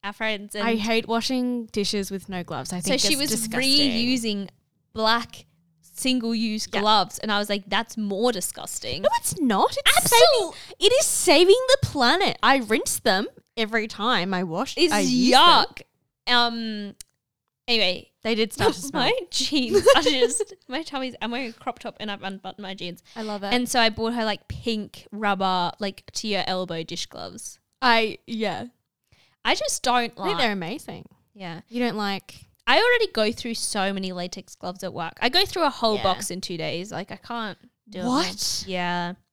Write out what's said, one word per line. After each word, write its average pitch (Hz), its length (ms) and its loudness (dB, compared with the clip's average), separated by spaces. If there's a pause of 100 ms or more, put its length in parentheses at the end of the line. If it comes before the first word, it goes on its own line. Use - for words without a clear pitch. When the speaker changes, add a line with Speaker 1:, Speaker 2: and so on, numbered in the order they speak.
Speaker 1:
our 202 120 -10
friends 214 420 -6
and 214 100 -2
Speaker 2:
I 233 100 2
hate 226 340 0
washing 240 560 0
dishes 202 440 -2
with 190 200 -10
no 180 120 -6
gloves. 143 300 -8
I 180 80 -4
Speaker 1:
So 160 120 -4
Speaker 2:
think 269 100 2
Speaker 1:
she 302 120 2
Speaker 2:
it's 277 80 2
Speaker 1:
was 294 100 -2
Speaker 2:
disgusting. 254 600 0
Speaker 1:
reusing 226 580 -2 (440)
black 220 500 0 (380)
single-use 226 920 -2
Speaker 2:
Yeah. 220 80 -2
Speaker 1:
gloves, 208 400 4
and 214 140 -4
I 202 60 2
was 208 100 -2
like, 202 180 -2
"That's 202 300 -2
more 208 340 0
disgusting." - 680 -8
Speaker 2:
No, 554 160 2
it's - 240 -4
not. 240 340 4
It's 554 220 -2
Speaker 1:
Absolutely. 480 600 4
Speaker 2:
saving, - 220 -20
it 403 220 4
is 640 40 0
saving 349 500 6 (120)
the 539 100 6 (100)
planet. 285 540 2
I 269 180 4
rinse 226 400 -2
them 208 280 2 (300)
every 220 320 -2
time 196 440 0
I 185 100 -2
wash, 180 340 -4
Speaker 1:
It's 320 160 4
Speaker 2:
I 311 80 2
use 254 300 4
them. 254 100 8
Speaker 1:
yuck. 320 400 6 (460)
Um, 226 680 0 (720)
anyway. 202 380 2 (160)
Speaker 2:
They 226 140 0
did 214 180 0
start 330 200 2
to - 80 -8
Speaker 1:
<laughs> - 0 -
Speaker 2:
smell. 269 220 -2
Speaker 1:
My 359 100 2 (180)
jeans 285 540 2 (100)
are 339 60 6
just, 269 600 0
<laughs> - 60 -20
my 285 160 -6
tummy's, 262 380 -6
I'm 226 100 -6
wearing 240 180 -6
a 226 40 -14
crop - 260 -10
top - 220 -12
and 208 100 -8
I've 202 120 -10
unbuttoned 190 380 -12
my 190 120 -10
jeans. 175 280 -12 (140)
Speaker 2:
I 226 60 -10
love 208 220 -6
it. 202 100 0
Speaker 1:
And 247 160 2
so 254 100 2
I 226 100 6
bought 220 240 -2
her, 233 120 -2
like, 208 240 -4
pink - 640 -6
rubber, 190 680 0
like, 196 360 -8
to - 120 -6
your 196 180 0
elbow 180 380 -4
dish 175 220 -8
gloves. - 540 -14 (220)
Speaker 2:
I, 226 360 4 (100)
yeah. 220 380 -4 (800)
Speaker 1:
I 254 100 4
just - 280 -4
don't 247 120 2
Speaker 2:
I 240 120 2
think 226 120 -12
Speaker 1:
like 196 180 -2
Speaker 2:
they're 233 140 2
amazing. 196 540 -8 (280)
Speaker 1:
Yeah. 180 360 -12
Speaker 2:
You 233 100 -6
don't 233 160 0
like 202 500 -6 (220)
Speaker 1:
I 262 100 6
already 466 360 4
go 214 180 2
through 233 240 -8
so 196 380 -2
many 190 180 -6
latex 180 420 -10
gloves 185 300 -10
at 180 100 -8
work. 165 280 -8
I 240 80 2
go 359 160 2
through 359 180 -2
a 285 60 4
whole 220 260 0
Speaker 2:
Yeah. - 80 -4
Speaker 1:
box 196 260 0
in 185 120 -8
two 175 160 -8
days. 160 340 -6
Like, 175 200 -10
I 214 40 -12
can't 226 420 -10 (320)
do 196 100 -12
it. 185 60 -6
Speaker 2:
What? 247 600 -2
Speaker 1:
Yeah. 175 460 -4 (180)